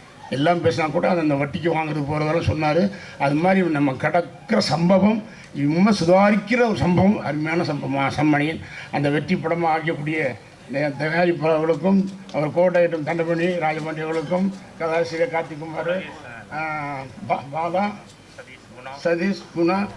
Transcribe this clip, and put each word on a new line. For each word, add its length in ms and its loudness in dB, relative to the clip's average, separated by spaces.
எல்லாம் 360 2
பேசினா 260 0
கூட 180 0
அது 100 2
அந்த 140 2
வட்டிக்கு 320 -2
வாங்குறது 460 -2
போறதெல்லாம் 400 0
சொன்னாரு. 400 2
அது 160 2
மாதிரி 320 2
நம்ம 240 2
கடக்கிற 680 -2
சம்பவம், 680 4
இனிமே 360 4
சுதாரிக்கிற 760 4
ஒரு 100 0
சம்பவம், 420 4
அருமையான 440 -2
சம்பவம். 540 -2
சாமானியன் 420 2
அந்த 180 0
வெற்றி 260 0
படமா 320 2
ஆக்கக்கூடிய 680 0
நே-, 260 0
தயாரிப்பாளர்களுக்கும், 1040 2
அவர் 160 0
கோட்டையிட்டும் 540 2
தண்டபணி 420 0
ராஜபாண்டி 560 -2
அவர்களுக்கும், 540 -2
கதாசிரியர் 540 0
கார்த்திக்குமார், 720 -4
ஆ, 420 -6
பா-, 140 -2
பாலா, 380 -2
சதீஷ், 380 0
குணா, 400 0